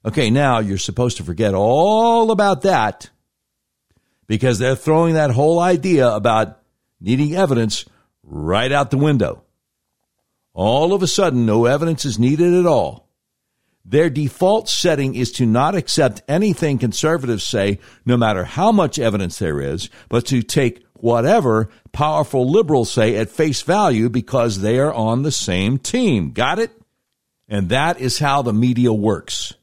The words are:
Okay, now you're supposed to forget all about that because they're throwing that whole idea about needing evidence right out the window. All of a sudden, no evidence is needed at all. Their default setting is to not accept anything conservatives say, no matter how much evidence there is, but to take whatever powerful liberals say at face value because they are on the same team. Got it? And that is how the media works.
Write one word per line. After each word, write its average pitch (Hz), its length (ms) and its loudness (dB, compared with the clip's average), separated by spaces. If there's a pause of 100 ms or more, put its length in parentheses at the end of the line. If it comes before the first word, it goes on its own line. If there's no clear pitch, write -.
Okay, 113 240 0
now 127 300 2
you're 98 180 -4
supposed 120 400 -4
to 85 60 -12
forget 95 300 -2
all 214 760 2
about 196 300 0
that 127 480 -2 (1160)
because 110 320 0
they're 131 160 0
throwing 160 400 0
that 151 160 2
whole 151 280 2
idea 170 480 2
about 110 520 0 (400)
needing 135 340 0
evidence 131 520 0 (380)
right 82 480 -2
out 143 200 0
the 135 60 0
window. 135 460 0 (1120)
All 131 400 0
of 190 80 0
a 185 60 0
sudden, 143 380 0
no 113 200 4
evidence 143 400 0
is 110 140 -4
needed 156 340 2
at 180 120 2
all. 110 440 -2 (760)
Their 151 260 2
default 165 600 0
setting 139 440 0
is 120 200 -4
to 127 120 0
not 131 300 2
accept 135 520 -2
anything 160 520 0
conservatives 131 640 -2
say, 101 360 -2 (240)
no 123 140 2
matter 107 260 0
how 190 280 0
much 185 260 0
evidence 104 400 -2
there 76 240 -2
is, 71 280 -6 (200)
but 117 180 -2
to 127 140 0
take 123 420 -2 (100)
whatever 117 760 0 (220)
powerful 147 580 -2
liberals 151 420 2
say 113 240 2
at 110 140 -4
face 156 320 -2
value 151 480 0
because 117 520 -2
they 113 180 0
are 147 120 0
on 117 300 -2
the 147 100 -2
same 101 460 -2
team. 131 540 -2
Got 139 260 -2
it? 226 140 -4 (760)
And 101 220 -2
that 147 300 0
is 127 180 -2
how 143 240 0
the 117 120 -2
media 120 380 2
works. 104 720 -2